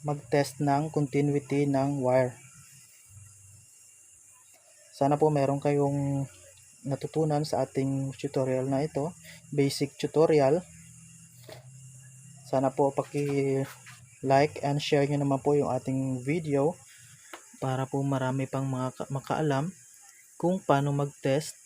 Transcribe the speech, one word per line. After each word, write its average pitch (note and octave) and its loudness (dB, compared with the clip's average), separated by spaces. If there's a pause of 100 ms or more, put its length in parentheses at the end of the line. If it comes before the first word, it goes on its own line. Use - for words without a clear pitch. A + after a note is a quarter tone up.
mag-test D3 0
ng D3 0
continuity C#3+ 0
ng C#3 0
wire. B2+ 2 (2750)
Sana C#3+ 2
po D#3 4
meron C#3 2
kayong C#3+ 0 (560)
natutunan D3+ -2
sa C3+ -2
ating C3+ -2
tutorial C3 -2
na C#3 0
ito, D#3 -6 (320)
basic C#3 -2
tutorial. D3+ 4 (1800)
Sana C3+ 0
po C#3 0
paki-like C#3 0
and C#3+ 0
share C#3+ 2
nyo C#3+ 0
naman C#3 0
po D3 2
yung C3+ 0
ating C3 -4
video D3 0 (800)
para C3 -2
po C#3 -4
marami C3+ -2
pang C3+ -4
mga B2+ -4
ka-, - -10
makaalam C#3+ -2 (640)
kung F#3 -2
paano C#3+ 2
mag-test C#3+ -2